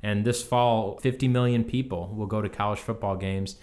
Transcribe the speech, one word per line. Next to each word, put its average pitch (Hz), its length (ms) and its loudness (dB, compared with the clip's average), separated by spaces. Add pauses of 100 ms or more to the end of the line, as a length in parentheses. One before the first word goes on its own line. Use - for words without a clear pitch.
And 104 240 0
this 120 200 0
fall, 117 580 2
fifty 131 240 0
million 123 380 4
people 107 500 -4
will 107 120 -4
go 107 140 -2
to 101 80 -2
college 104 300 -2
football 104 380 -4
games. 95 460 -4